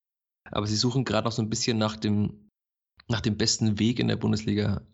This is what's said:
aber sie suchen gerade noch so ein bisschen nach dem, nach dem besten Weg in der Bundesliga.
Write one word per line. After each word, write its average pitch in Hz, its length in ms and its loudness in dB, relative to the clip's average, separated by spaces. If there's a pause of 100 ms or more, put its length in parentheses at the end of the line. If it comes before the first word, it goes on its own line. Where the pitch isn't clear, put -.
(440)
aber 104 220 -4
sie 107 100 -2
suchen 123 280 0
gerade 107 220 0
noch 117 60 -4
so 113 100 -2
ein 107 80 -2
bisschen 113 280 -2
nach 107 180 0
dem, 104 520 -2 (600)
nach 117 120 0
dem 107 160 0
besten 113 420 2
Weg 120 200 2
in 120 100 2
der 107 80 2
Bundesliga. 104 640 0 (120)